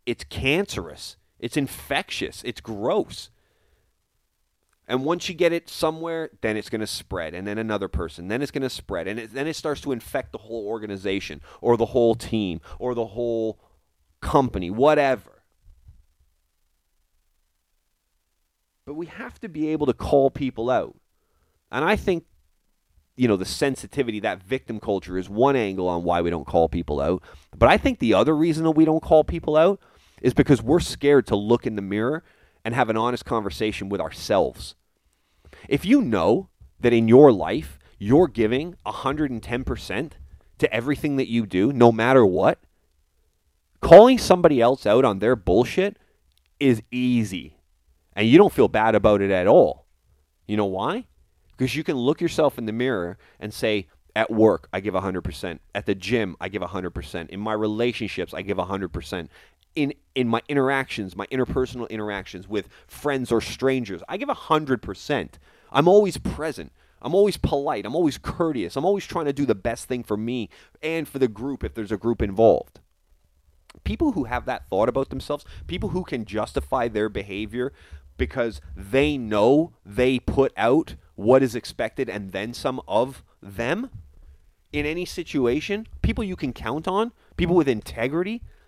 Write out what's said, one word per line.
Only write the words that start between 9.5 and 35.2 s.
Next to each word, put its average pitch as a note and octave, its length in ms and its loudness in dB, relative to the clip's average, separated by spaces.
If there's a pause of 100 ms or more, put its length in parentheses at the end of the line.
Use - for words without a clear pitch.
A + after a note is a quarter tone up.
starts D3 260 -6
to C#3 100 -6
infect B2+ 400 -8
the A#2+ 80 -14
whole A2+ 280 -10
organization G2 760 -6 (200)
or A#2+ 160 4
the A2+ 80 2
whole A#2 300 2
team G2 440 -4 (200)
or B2 160 -6
the A2+ 100 -4
whole A2+ 540 -6 (600)
company, A#2 520 0
whatever. C3+ 720 0 (3500)
But C#3+ 100 -14
we E3+ 100 -8
have G3 360 -16
to A3+ 80 -12
be D#3 180 -4
able D3+ 180 -2
to B2+ 80 2
call C#3 380 2
people B2 400 -4
out. F#2 240 -2 (760)
And C#3 140 -4
I G#3 100 2
think, F3 300 -4 (880)
you B2+ 120 2
know, G2+ 100 2
the F#2 80 -4
sensitivity, C3 760 -4
that F#2+ 200 -6
victim A2 380 -8
culture F#2 400 -4
is F#2 100 -8
one B2+ 260 2
angle F#2+ 320 -2
on F2 160 -2
why F2 180 0
we E2+ 100 0
don't D#2 160 -6
call E2 200 2
people D#2 320 -4
out. E2+ 220 -2 (340)
But A#2 140 4
I G3 80 6
think C4 220 -2
the A2+ 160 2
other B2+ 200 4
reason D#3+ 280 0
that D#3+ 80 2
we D#3 140 6
don't D#3+ 180 0
call D#3 200 6
people D#3 320 -4
out F3+ 240 4 (440)
is B2+ 100 2
because B2 300 4
we're C#3+ 160 2
scared C#3+ 480 2
to A2+ 80 0
look A2 320 0
in A2 80 -6
the G2+ 80 -6
mirror A2 400 -4 (420)
and A2+ 80 -4
have A#2+ 160 0
an A2 80 0
honest A#2+ 280 -2
conversation G#2 640 -4
with F#2+ 120 -4
ourselves. D#2 720 -2 (960)